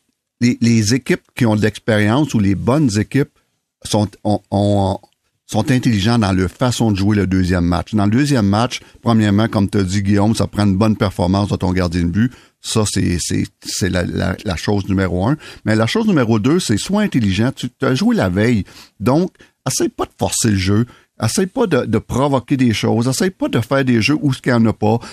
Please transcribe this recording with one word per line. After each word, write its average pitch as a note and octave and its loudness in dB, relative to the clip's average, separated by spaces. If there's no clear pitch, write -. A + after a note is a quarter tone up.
les, A#2+ 2
les A2+ 2
équipes C3+ -2
qui - 0
ont G#2+ 2
de G#2+ 0
l'expérience G#2+ 0
ou A#2+ 2
les G2 2
bonnes A#2+ 0
équipes C3 -2
sont, G#2 0
ont, G#2 -2
ont, G2+ 0
sont A2 -2
intelligents A#2+ 2
dans G2 2
leur F2+ 0
façon A#2+ -2
de G2+ 0
jouer G2 0
le G2+ 2
deuxième F#2 0
match. E2+ -2
Dans G2+ 2
le G2+ 0
deuxième B2+ 2
match, A2 0
premièrement, A2 2
comme G#2 0
t'as G2+ 0
dit, F#2+ -2
Guillaume, G2+ 2
ça G2+ 0
prend - -2
une G2 2
bonne G#2+ 2
performance G2 0
de G2 -2
ton F2+ -2
gardien F2+ 0
de E2+ 0
but. G#2+ 0
Ça, A2 -2
c'est, F#2 -2
c'est, - -4
c'est - -4
la, F2+ -2
la, F#2 -4
la F#2+ -4
chose G2+ -2
numéro F#2+ -2
un. D3 0
Mais A2 0
la A2 2
chose A3 -2
numéro A#2+ 2
deux, C#3 2
c'est G#2 0
sois G3+ -2
intelligent. A2+ 0
Tu - -10
t'as C3 -2
joué G#3 0
la A#2+ 0
veille. G#2 2
Donc, C#3+ 0
essaye - -2
pas - -6
de - -12
forcer G#2+ -2
le G2+ 2
jeu. G2+ 2
Essaye F#3 -2
pas A#3+ -2
de, B2 0
de A2 0
provoquer C3+ -2
des B2 2
choses. A2+ 0
Essaye F#3 -2
pas D4 -4
de F#3+ -2
faire C3+ 0
des B2 2
jeux D3 2
où D3 0
ce B2+ -6
qu'il C3 0
y B2 4
en A2+ 4
a A2 2
pas. A2 0